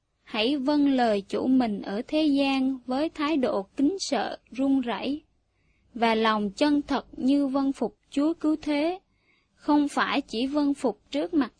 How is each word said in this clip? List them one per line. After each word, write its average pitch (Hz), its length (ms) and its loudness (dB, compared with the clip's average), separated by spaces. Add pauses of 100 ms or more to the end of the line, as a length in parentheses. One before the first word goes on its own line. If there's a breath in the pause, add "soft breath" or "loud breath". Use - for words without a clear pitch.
(220)
hãy 247 340 -2
vâng 285 320 2
lời 240 400 2
chủ - 180 -4
mình 254 360 2
ở 202 260 -6
thế 311 140 0
gian 269 640 0
với 277 220 -2
thái 311 280 -2
độ 202 300 0 (100)
kính 302 220 2
sợ, - 400 -4 (120)
run 269 300 0
rẩy, 240 420 -4 (720)
và 226 200 2
lòng 214 360 0
chân 294 320 2
thật - 240 -4 (100)
như 285 300 2
vâng 269 260 0
phục - 240 -4 (140)
Chúa 302 240 0
Cứu 311 280 0
Thế, 302 360 -2 (560)
không 294 340 2
phải 214 320 0
chỉ 240 260 -4
vâng 285 280 0
phục 233 260 -4 (100)
trước 320 240 -4
mặt 254 260 0